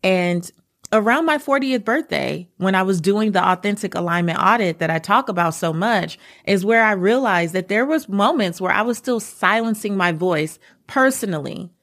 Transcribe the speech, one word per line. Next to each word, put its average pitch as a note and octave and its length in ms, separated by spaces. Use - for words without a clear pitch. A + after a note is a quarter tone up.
And F3 460
around A#3 320
my D4+ 120
fortieth C4+ 460
birthday, E3+ 640
when F#3+ 160
I F#3+ 100
was F#3+ 180
doing G#3 320
the F3+ 120
authentic F#3+ 480
alignment E3+ 460
audit F#3+ 400
that D#3+ 100
I D#3+ 100
talk A3+ 280
about E3+ 260
so E3 200
much, F3+ 440
is F#3+ 180
where A3+ 200
I G#3+ 80
realized F#3+ 640
that F#3 140
there A3 180
was D#4 220
moments G3+ 540
where F#3 100
I G#3 120
was A#3 140
still A#3+ 220
silencing G#3+ 800
my F3 160
voice D#3 460
personally. F#3+ 840